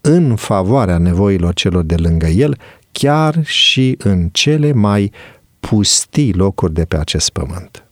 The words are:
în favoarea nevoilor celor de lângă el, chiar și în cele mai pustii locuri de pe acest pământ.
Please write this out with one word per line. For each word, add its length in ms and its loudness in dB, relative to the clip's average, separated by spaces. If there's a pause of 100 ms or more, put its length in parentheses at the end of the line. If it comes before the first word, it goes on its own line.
în 340 2
favoarea 600 0
nevoilor 560 2
celor 300 0
de 120 -2
lângă 320 0
el, 300 0 (340)
chiar 540 0
și 520 0
în 340 0
cele 420 0
mai 380 0 (480)
pustii 760 0
locuri 400 0
de 120 0
pe 120 -4
acest 320 -4
pământ. 640 -12